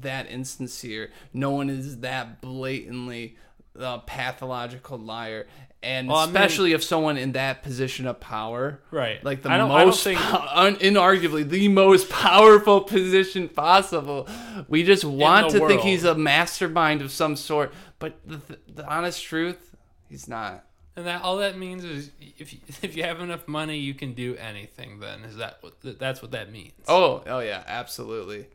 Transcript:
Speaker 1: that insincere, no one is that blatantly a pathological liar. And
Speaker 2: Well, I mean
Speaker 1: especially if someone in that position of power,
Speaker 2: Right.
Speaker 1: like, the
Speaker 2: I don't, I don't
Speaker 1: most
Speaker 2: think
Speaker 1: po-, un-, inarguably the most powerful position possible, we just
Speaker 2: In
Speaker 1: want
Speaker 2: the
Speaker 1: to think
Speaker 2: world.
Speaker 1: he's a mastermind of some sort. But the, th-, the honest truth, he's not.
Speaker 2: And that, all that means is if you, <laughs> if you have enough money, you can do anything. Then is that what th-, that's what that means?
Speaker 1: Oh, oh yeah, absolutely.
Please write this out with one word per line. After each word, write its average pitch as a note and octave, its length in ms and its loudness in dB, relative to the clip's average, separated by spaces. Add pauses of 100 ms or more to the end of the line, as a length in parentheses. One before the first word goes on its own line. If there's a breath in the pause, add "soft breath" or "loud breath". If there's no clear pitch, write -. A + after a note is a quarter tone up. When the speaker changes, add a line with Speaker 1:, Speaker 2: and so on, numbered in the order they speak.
Speaker 1:
that C3 260 -10
insincere, A#2+ 840 -12 (220 soft breath)
no C#3 180 -4
one C#3 200 -4
is C3+ 300 -10
that B2 400 -10
blatantly B2+ 960 -12 (420 soft breath)
a B2 220 -10
pathological B2+ 1000 -10
liar. A2 480 -12 (360 soft breath)
And B2+ 260 -6
Speaker 2:
Well, D3+ 100 0
I D#3+ 80 2
mean F3 100 -2
Speaker 1:
especially F#3+ 360 2
if D#3 120 0
someone D#3 320 0
in C3 160 -4
that C3 300 -4
position B2+ 440 -8
of A#2+ 140 -8
power, A#2+ 600 -8 (100)
Speaker 2:
Right. A#2 340 -6
Speaker 1:
like, C3+ 180 -6
the C#3+ 80 -4
Speaker 2:
I E3 60 2
don't, G3 140 2
I C#3+ 80 4
don't F3+ 100 10
Speaker 1:
most F#3 160 2
Speaker 2:
think F#3+ 160 -2
Speaker 1:
po-, E3+ 300 -2
un-, F#3+ 260 4
inarguably F3+ 720 4
the G3 200 2
most F#3+ 420 8
powerful G#3 720 8
position F#3 680 0
possible, D3+ 800 0 (400 loud breath)
we D#3 140 2
just F#3 220 4
Speaker 2:
In C#3+ 120 -4
Speaker 1:
want E3 360 6
Speaker 2:
the C#3 80 6
Speaker 1:
to D#3 60 4
think F#3+ 140 4
Speaker 2:
world. - 40 0
Speaker 1:
he's F#3 200 2
a E3+ 100 4
mastermind D#3 840 0
of C3+ 100 -12
some D3+ 240 -2
sort. D3 380 -4 (260 loud breath)
But D#3 280 -14
the, D#3 120 -16
th-, C#3+ 220 -20 (140)
the D3 120 -16
honest E3+ 380 -6
truth, E3+ 500 -8 (360)
he's C#3 180 -20
not. A2 380 -12 (300)
Speaker 2:
And F3 100 -12
that, F3 160 -8
all F#3 160 -4
that G3 180 -4
means F#3 260 -12
is D3 280 -12 (260)
if D3 160 -20
you, C3 60 -20 (120)
<laughs> C3+ 120 -20
if E3+ 120 -10
you D#3+ 100 -6
have E3+ 160 -8
enough F3 280 -12
money, D3+ 300 -6
you C#3 160 -8
can C3+ 180 -12
do B2 240 -10
anything. G#2 640 -18
Then G#2 240 -16
is A2 120 -20
that A2 260 -14
what - 180 -20
th-, - 180 -16
that's C3 220 -8
what A#2+ 120 -20
that G#2+ 200 -12
means? G2 200 -20 (160)
Speaker 1:
Oh, D#3+ 380 2
oh B2+ 140 -6
yeah, G2+ 260 -8
absolutely. A2 880 -12